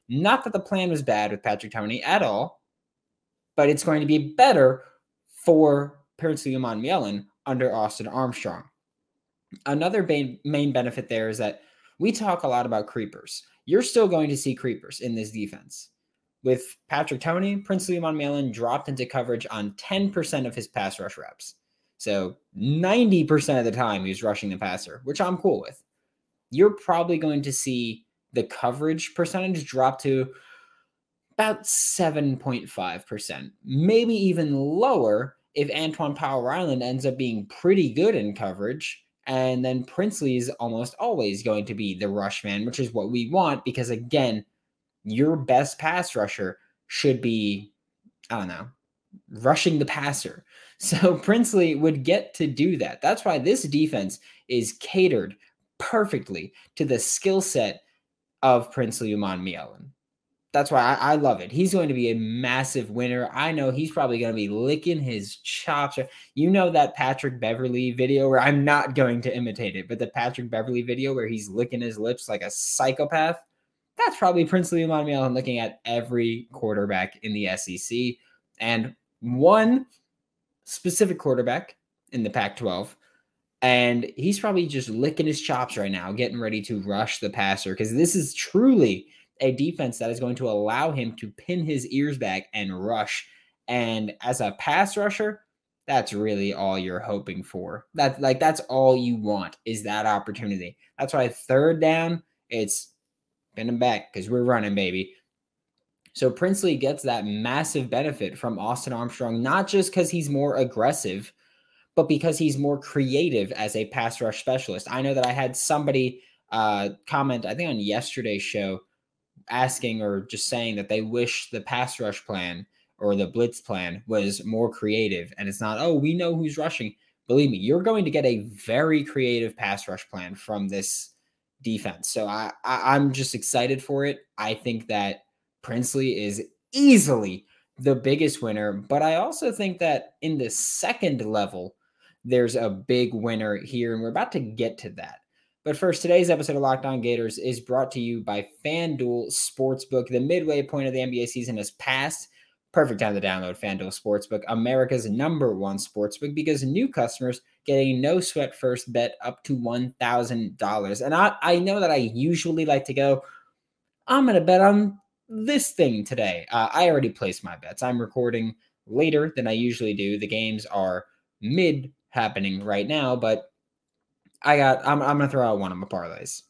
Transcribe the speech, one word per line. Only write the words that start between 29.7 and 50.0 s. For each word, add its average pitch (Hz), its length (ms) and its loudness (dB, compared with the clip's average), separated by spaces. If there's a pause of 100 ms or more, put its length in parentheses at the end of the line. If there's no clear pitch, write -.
to 131 300 0 (1000)
about 214 340 0
seven 147 720 0
point 127 320 -6
five 87 400 -8
percent, 71 420 -10 (140)
maybe 220 500 4
even 170 400 2
lower 139 800 2 (180)
if 143 200 0
Antoine 156 400 -2
Powell-Ryland 135 680 -2
ends 131 240 -2
up 127 100 0
being 113 300 -2
pretty 175 460 4
good 190 220 4
in 104 200 -2
coverage. 104 680 -6 (240)
And 131 380 0
then 127 180 -2
Princely 151 540 -2
is 123 140 -2
almost 117 500 -6
always 113 420 -2
going 107 220 0
to 117 100 -8
be 98 240 -6
the 104 100 -2
rush 101 360 -4
man, 104 220 -4
which 123 120 -8
is 120 140 -2
what 107 180 -4
we 120 200 -2
want, 160 340 0
because, 123 240 -4
again, 120 560 0 (580)
your 131 320 2
best 135 440 2
pass 165 360 -2
rusher 101 440 -4 (300)
should 127 340 2
be, 104 500 -2 (560)
I 113 120 -4
don't 92 80 -6
know, 85 200 -10 (600)
rushing 147 480 2
the 143 80 2
passer. - 640 -6